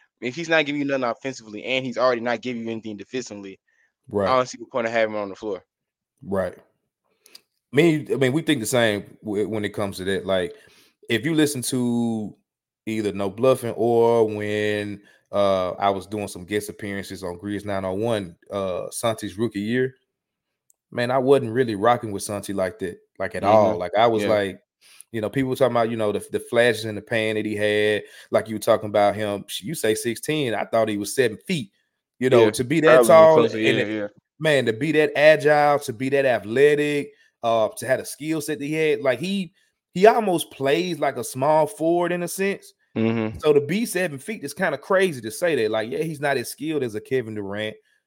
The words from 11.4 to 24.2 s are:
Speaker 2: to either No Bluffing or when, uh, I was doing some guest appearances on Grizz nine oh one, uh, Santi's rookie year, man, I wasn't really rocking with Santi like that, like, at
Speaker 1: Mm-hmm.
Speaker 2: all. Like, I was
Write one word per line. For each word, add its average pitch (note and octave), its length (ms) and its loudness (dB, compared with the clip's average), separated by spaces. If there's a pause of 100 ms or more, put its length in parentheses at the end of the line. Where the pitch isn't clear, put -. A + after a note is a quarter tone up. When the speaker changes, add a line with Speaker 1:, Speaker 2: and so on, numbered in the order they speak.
Speaker 2:
to A#2+ 720 -2 (500)
either G#2+ 280 -2
No G2 160 -4
Bluffing A#2+ 460 0
or A#2 520 4
when, G#2 760 -4 (300)
uh, G2 400 0
I G2+ 180 0
was G2 160 -4
doing G2+ 220 -8
some F2+ 180 -14
guest G#2 240 -4
appearances G2 540 -10
on F2 160 -8
Grizz G2+ 260 -8
nine G2 200 -6
oh F#2 80 -4
one, G2+ 420 -4 (160)
uh, F#2+ 400 -6
Santi's G#2+ 460 -6
rookie G#2+ 240 -4
year, B2+ 340 -2 (960)
man, A#2+ 180 -4
I C3 80 0
wasn't B2+ 360 2
really A#2 220 0
rocking A2+ 360 0
with G2 120 -8
Santi G2+ 300 -8
like F#2 260 -4
that, F2+ 180 -8 (200)
like, F#2+ 180 -6
at F2+ 80 -6
Speaker 1:
Mm-hmm. G2 60 0
Speaker 2:
all. G#2 280 6
Like, F2+ 200 -4
I A2+ 100 6
was A2 160 2